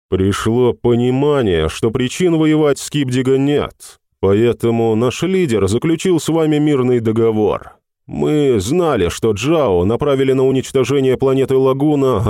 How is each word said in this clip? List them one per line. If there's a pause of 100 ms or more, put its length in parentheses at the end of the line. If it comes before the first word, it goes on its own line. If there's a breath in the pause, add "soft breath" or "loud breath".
Пришло
понимание,
что
причин
воевать
с
Кибдиго
нет, (200)
поэтому
наш
лидер
заключил
с
вами
мирный
договор. (280)
Мы
знали,
что
Джао
направили
на
уничтожение
планеты
Лагуна (120)